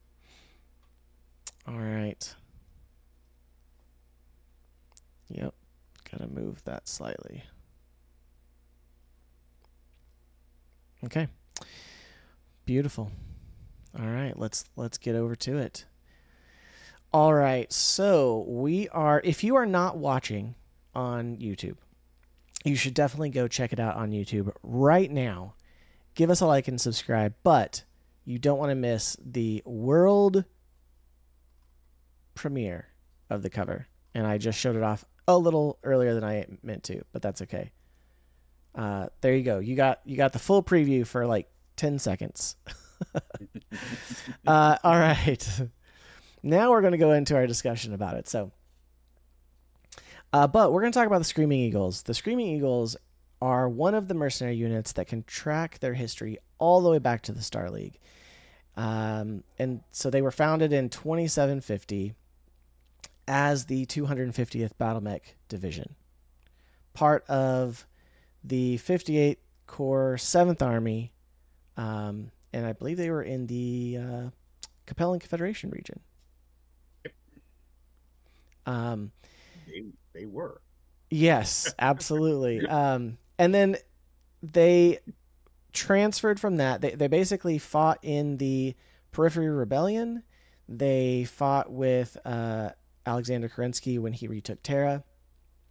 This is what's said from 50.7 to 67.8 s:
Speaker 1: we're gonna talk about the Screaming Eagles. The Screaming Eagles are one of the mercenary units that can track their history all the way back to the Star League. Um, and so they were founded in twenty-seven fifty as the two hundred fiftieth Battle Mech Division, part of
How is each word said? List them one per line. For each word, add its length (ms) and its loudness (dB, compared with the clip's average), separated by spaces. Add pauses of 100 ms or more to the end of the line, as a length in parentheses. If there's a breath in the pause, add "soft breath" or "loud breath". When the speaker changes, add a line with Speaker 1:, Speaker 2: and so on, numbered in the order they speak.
Speaker 1:
we're 80 4
gonna 120 2
talk 140 4
about 120 4
the 60 2
Screaming 360 2
Eagles. 420 0
The 120 -4
Screaming 320 -2
Eagles 500 0 (460)
are 260 2
one 260 0
of 140 -2
the 60 -4
mercenary 420 -2
units 360 -2
that 160 -4
can 160 -8
track 560 -6
their 140 -2
history 440 -8 (200)
all 220 6
the 100 4
way 80 6
back 240 0
to 100 -10
the 100 -8
Star 280 -8
League. 280 -12 (800 soft breath)
Um, 640 -4 (160)
and 220 -4 (100)
so 180 -4
they 140 2
were 80 2
founded 420 2
in 160 2
twenty-seven 720 -2
fifty 540 -6 (1120)
as 400 0
the 200 -4
two 200 -4
hundred 280 -4
fiftieth 440 -4
Battle 240 -2
Mech 340 -8 (120)
Division, 460 -10 (1000)
part 340 4
of 580 0 (560)